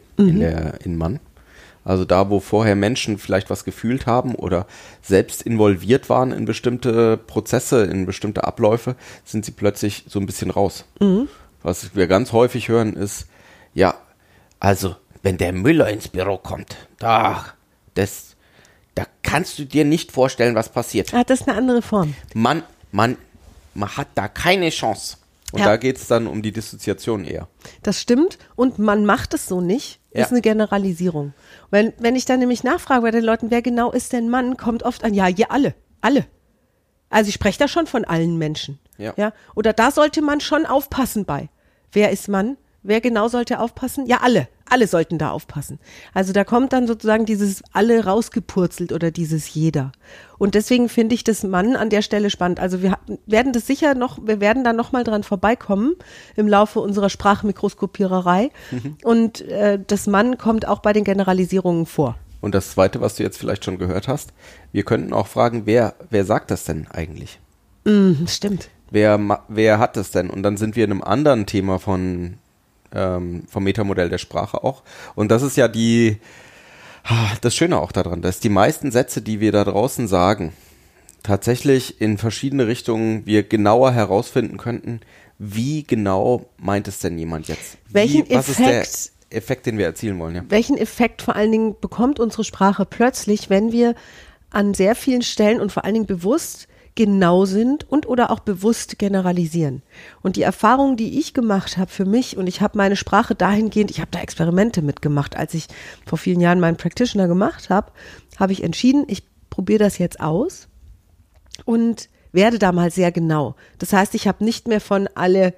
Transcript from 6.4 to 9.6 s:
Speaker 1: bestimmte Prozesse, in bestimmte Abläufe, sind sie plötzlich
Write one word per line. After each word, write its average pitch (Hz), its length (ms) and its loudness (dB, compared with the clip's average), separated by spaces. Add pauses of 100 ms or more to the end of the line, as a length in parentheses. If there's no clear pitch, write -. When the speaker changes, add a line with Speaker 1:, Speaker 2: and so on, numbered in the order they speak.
Speaker 1:
bestimmte 117 720 0
Prozesse, 113 680 0
in 92 200 -2
bestimmte 101 400 -6
Abläufe, 117 520 0 (280)
sind 107 220 -6
sie - 60 -12
plötzlich 101 560 -4